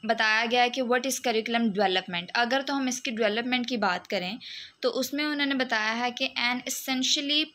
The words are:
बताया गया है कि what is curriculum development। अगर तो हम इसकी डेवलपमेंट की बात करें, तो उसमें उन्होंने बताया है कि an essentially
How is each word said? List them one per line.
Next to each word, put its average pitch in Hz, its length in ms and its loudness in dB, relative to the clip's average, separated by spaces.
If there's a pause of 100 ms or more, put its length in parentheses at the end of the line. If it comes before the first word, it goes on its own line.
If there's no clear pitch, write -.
बताया 220 400 2
गया 240 160 4
है 247 80 4
कि 262 120 -2
what 247 200 2
is 254 140 -2
curriculum 233 460 0
development। 185 720 0
अगर 240 280 2
तो 277 120 -4
हम 269 140 0
इसकी 254 220 -4
डेवलपमेंट 233 580 0
की 254 80 -2
बात 190 300 0
करें, 190 320 -4 (440)
तो 262 60 2
उसमें 277 360 -2
उन्होंने 285 300 0
बताया 233 380 0
है 240 180 -2
कि 254 200 -4 (120)
an 247 200 0
essentially 277 840 0 (100)